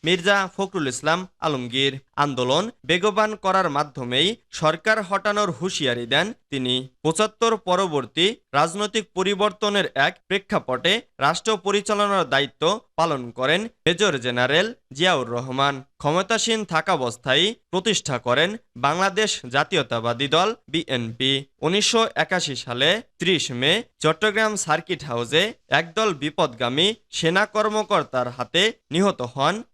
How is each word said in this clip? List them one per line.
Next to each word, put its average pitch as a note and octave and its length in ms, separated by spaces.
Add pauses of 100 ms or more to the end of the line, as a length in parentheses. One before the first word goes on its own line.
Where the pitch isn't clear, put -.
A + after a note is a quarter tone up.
মির্জা F#3 540
ফখরুল F#3 300
ইসলাম D#3+ 400 (120)
আলমগীর। C3+ 600 (160)
আন্দোলন C#3+ 560 (140)
বেগবান G#3 500
করার F#3 340
মাধ্যমেই C#3+ 680 (160)
সরকার F3 500
হটানোর G3+ 500
হুঁশিয়ারি B2 560
দেন E3 260 (160)
তিনি। B2+ 380 (160)
পঁচাত্তর G#3+ 540
পরবর্তী F3+ 800 (180)
রাজনৈতিক F#3+ 600
পরিবর্তনের G3+ 720 (100)
এক D3 320
প্রেক্ষাপটে F#3 760 (180)
রাষ্ট্র E3 380
পরিচালনার G3+ 720
দায়িত্ব D3 500 (160)
পালন C#3 360
করেন D3 320
মেজর F3 560
জেনারেল B2+ 540 (200)
জিয়াউর C#3 360
রহমান। C3 540 (140)
ক্ষমতাসীন G#3 680
থাকাবস্থায় D#3+ 880 (180)
প্রতিষ্ঠা F3+ 460
করেন D3+ 400 (200)
বাংলাদেশ F3+ 720
জাতীয়তাবাদী B2 800
দল F3+ 280 (120)
বিএনপি। C3+ 800 (160)
উনিশশো G#3 540
একাশি D#3 400
সালে C3+ 460 (180)
ত্রিশ E3 320
মে D3 320 (160)
চট্টগ্রাম G#3+ 560
সার্কিট D#3+ 480
হাউসে C#3+ 500 (160)
একদল E3+ 440
বিপদগামী C#3+ 800 (160)
সেনা F3+ 360
কর্মকর্তার G#3 840
হাতে C3+ 460 (180)
নিহত F3+ 300
হন C#3+ 420 (100)